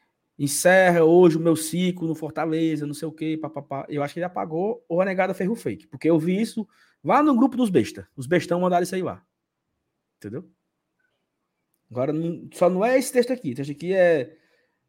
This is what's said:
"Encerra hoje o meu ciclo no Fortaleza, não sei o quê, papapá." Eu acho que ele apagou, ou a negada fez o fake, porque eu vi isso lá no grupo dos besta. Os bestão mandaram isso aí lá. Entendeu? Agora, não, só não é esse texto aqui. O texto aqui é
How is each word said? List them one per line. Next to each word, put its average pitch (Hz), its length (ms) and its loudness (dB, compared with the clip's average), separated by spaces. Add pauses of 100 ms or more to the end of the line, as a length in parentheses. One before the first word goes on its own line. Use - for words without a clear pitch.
(360)
"Encerra 175 680 4
hoje 170 320 8
o 156 40 -2
meu 165 140 2
ciclo 175 540 -4
no 156 80 -4
Fortaleza, 160 680 -4
não 147 100 -8
sei 160 120 -10
o 151 60 -10
quê, 156 280 -6
papapá." 147 480 -10
Eu 143 140 -6
acho 143 100 -6
que - 60 -12
ele 170 80 -6
apagou, 185 600 -6
ou 165 120 0
a 190 40 0
negada 190 300 -2
fez 190 140 -4
o 233 60 -2
fake, 120 320 -8
porque 156 240 -2
eu 165 80 4
vi 180 220 0
isso 220 260 -4 (380)
lá 226 180 4
no 294 140 4
grupo 240 200 2
dos 233 140 0
besta. 107 460 0
Os 127 100 -12
bestão 170 320 0
mandaram 180 240 0
isso 180 140 -6
aí 185 60 -4
lá. 107 220 -10 (920)
Entendeu? 113 340 -14 (1400)
Agora, 131 220 -4
não, 165 400 -6
só 175 160 0
não 180 160 0
é 254 140 2
esse 262 120 -2
texto 247 220 0
aqui. 196 200 -6
O - 20 -8
texto 143 160 -8
aqui 170 240 -6
é 170 420 2 (520)